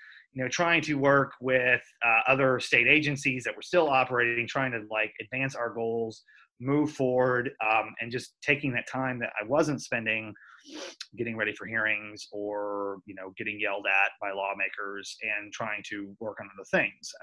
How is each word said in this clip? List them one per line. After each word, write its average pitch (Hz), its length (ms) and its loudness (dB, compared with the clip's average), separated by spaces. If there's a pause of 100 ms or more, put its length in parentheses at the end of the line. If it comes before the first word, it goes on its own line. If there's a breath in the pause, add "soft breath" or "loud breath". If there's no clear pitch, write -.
(320 loud breath)
you 131 100 -6
know, 127 60 -2
trying 170 340 2
to 151 120 -2
work 139 460 6
with, 127 400 4 (240)
uh, 113 160 6 (100)
other 131 300 4
state 120 260 4
agencies 139 580 2
that 113 120 -4
were - 60 -12
still 170 260 4
operating, 120 580 2
trying 131 260 0
to, 110 180 -4
like, 110 300 -2
advance 131 340 -4
our 120 160 -2
goals, 113 540 -4 (360 soft breath)
move 143 320 2
forward, 127 580 2 (140)
um, 110 360 2
and 117 100 -6
just 120 320 -8
taking 143 300 0
that 120 180 -4
time 127 280 -4
that 117 220 -4
I 104 60 -6
wasn't 147 360 2
spending 110 520 -4 (840 loud breath)
getting 117 200 -4
ready 107 180 -2
for 101 120 -12
hearings 107 680 -2
or, 101 720 -4
you 101 80 -14
know, 95 240 -12
getting 107 200 -6
yelled 101 280 -2
at 98 240 4 (100)
by 101 120 -4
lawmakers 98 880 -4
and 104 300 -6
trying 104 360 -6
to 101 320 -10
work 107 200 -8
on 98 140 -14
other 98 160 -16
things. 139 400 -2 (120)